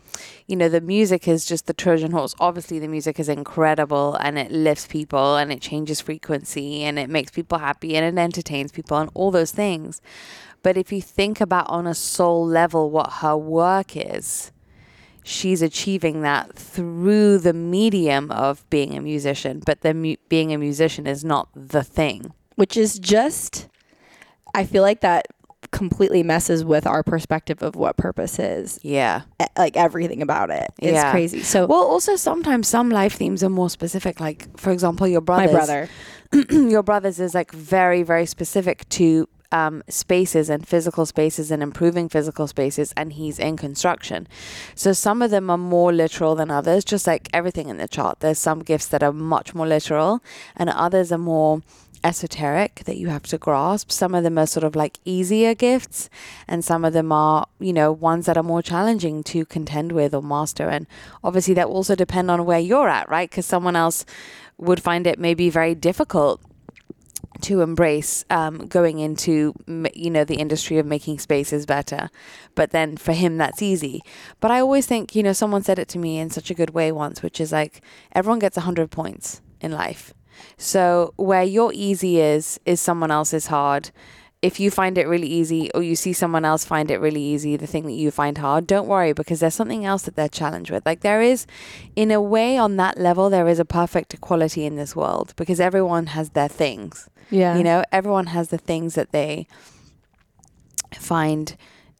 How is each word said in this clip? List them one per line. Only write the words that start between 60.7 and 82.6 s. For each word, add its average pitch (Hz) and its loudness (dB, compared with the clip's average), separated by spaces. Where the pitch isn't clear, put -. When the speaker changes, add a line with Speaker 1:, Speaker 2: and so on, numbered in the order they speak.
Speaker 1:
obviously 180 2
that 170 2
will 170 -2
also 190 0
depend 180 0
on 175 2
where 170 2
you're 214 2
at, 120 0
right? 170 -2
'Cause - -6
someone 180 0
else 165 2
would 175 2
find 175 0
it 165 2
maybe 170 2
very 165 2
difficult 165 0
to 190 0
embrace, 160 0
um, 160 -2
going 165 2
into, 151 0
m-, 165 -6
you 170 -6
know, 156 2
the 147 -2
industry 156 -2
of 151 2
making 147 -4
spaces 147 -2
better. 143 -4
But 156 0
then 160 0
for - -4
him, 170 2
that's 151 -2
easy. 165 -2
But 220 2
I 247 4
always 269 4
think, 226 -4
you 214 2
know, 196 2
someone 202 0
said 190 2
it - -6
to 175 -8
me 160 -4
in 160 -6
such 156 -8
a - -4
good 165 -2
way 160 0
once, 151 -6
which 170 -8
is, 156 -4
like, 151 -2
everyone 214 2
gets 202 0
a 175 -2
hundred 165 -2
points - -10
in 160 -8
life. - -8
So 175 2
where 190 4
your 208 2
easy 185 0
is, 151 0